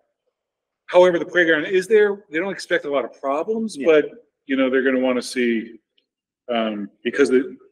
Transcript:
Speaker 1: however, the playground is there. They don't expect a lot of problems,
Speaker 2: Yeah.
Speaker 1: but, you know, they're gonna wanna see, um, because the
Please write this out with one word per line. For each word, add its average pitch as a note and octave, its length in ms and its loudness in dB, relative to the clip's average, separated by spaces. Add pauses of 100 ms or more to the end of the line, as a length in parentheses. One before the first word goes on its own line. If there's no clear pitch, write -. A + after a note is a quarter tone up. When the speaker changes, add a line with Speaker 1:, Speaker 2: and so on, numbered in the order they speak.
(880)
Speaker 1:
however, F3+ 320 4
the D3+ 60 -6
playground E3+ 400 0
is F#3 220 -2
there. G#3 420 2
They D3+ 100 -6
don't G3 120 -6
expect F3 340 -6
a D3 60 -8
lot C3+ 140 -2
of - 140 -16
problems, F3+ 580 -4
Speaker 2:
Yeah. C3+ 100 -4
Speaker 1:
but, D#3 220 4 (360)
you C3+ 120 -2
know, C3 120 2
they're C3 140 0
gonna C3 160 0
wanna B2+ 220 -2
see, A#2 580 -4 (680)
um, G#2+ 400 -6 (140)
because B2 260 0
the C3 280 0 (140)